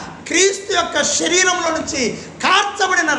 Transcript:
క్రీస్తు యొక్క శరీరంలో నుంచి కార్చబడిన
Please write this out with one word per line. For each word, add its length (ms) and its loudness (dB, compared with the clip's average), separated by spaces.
క్రీస్తు 460 2
యొక్క 300 0
శరీరంలో 680 2
నుంచి 320 -4
కార్చబడిన 760 2